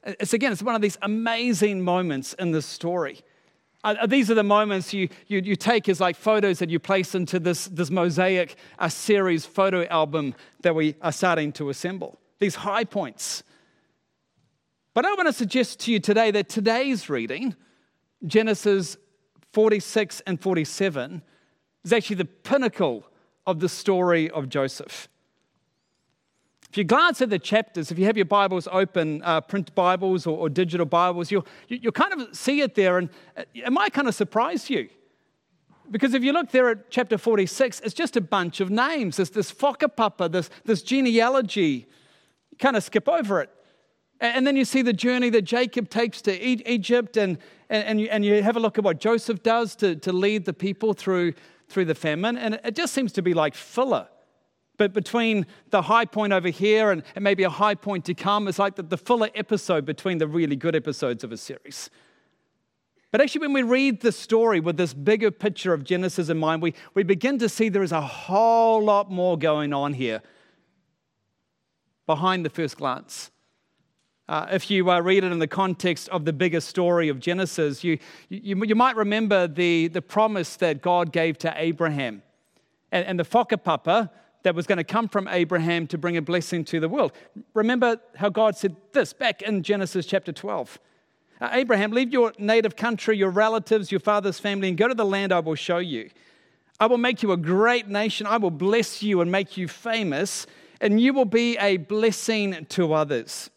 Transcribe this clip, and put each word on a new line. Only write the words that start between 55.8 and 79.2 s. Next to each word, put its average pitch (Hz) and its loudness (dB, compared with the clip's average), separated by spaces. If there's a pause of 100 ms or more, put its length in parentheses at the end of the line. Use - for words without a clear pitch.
high 220 4
point 208 -2
over 180 0
here 214 2
and, 160 -2 (140)
and 202 -6
maybe 196 2
a 185 2
high 202 0
point 196 -6
to 180 -4
come, 202 0
it's 196 -4
like 196 0
the, 185 -10
the 160 -6
filler 226 0
episode 196 -2
between 160 -4
the 156 0
really 156 0
good 156 -2
episodes 135 -4
of 113 -10
a 113 -12
series. - -16 (1200)
But 220 2
actually, 302 2
when 285 -2
we 269 4
read 254 2
the 233 4
story 220 2
with 165 -2
this 160 -2
bigger 202 2
picture 185 -2
of 151 0
Genesis 180 -2
in 160 0
mind, 160 0
we, 170 -2 (200)
we 196 2
begin 208 0
to 233 0
see 220 0
there 196 0
is 180 -2
a 165 0
whole 226 2
lot 202 2
more 180 0
going 151 0
on 143 -2
here 117 -4 (1800)
behind 175 0
the 147 -2
first 156 -4
glance. - -8 (960)
Uh, 156 -4
if 190 -2
you, 185 2
uh, 180 4
read 190 4
it 185 -2
in 170 -2
the 156 -2
context 185 -2
of 175 -4
the 160 -2
bigger 165 0
story 175 0
of 135 -2
Genesis, 170 -2
you, 165 0 (300)
you, 196 -6
you 214 2
might 233 4
remember 208 2